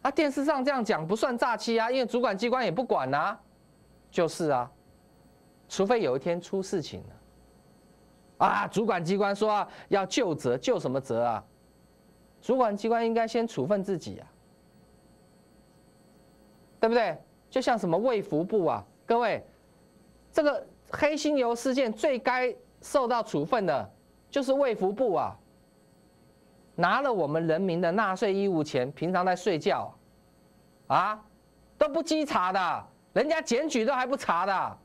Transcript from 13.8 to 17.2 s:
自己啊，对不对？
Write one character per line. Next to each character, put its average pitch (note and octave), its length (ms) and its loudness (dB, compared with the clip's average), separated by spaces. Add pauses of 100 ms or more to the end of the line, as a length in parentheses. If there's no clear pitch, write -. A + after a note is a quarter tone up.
自 G3 160 -4
己 F2 220 -12
啊， - 40 -20 (2500)
对 A3+ 100 2
不 A#3 60 2
对？ G3+ 240 2 (320)